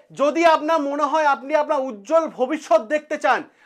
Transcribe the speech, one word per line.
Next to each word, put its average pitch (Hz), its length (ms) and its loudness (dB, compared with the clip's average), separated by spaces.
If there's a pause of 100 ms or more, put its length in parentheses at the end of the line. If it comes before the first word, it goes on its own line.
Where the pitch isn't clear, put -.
(140)
যদি 294 320 2
আপনার 320 340 2
মনে 285 240 -4
হয় 302 220 0
আপনি 277 300 0
আপনার 294 240 0
উজ্জ্বল 269 480 -2
ভবিষ্যৎ 269 540 -2
দেখতে 302 360 -6
চান, 254 260 0 (220)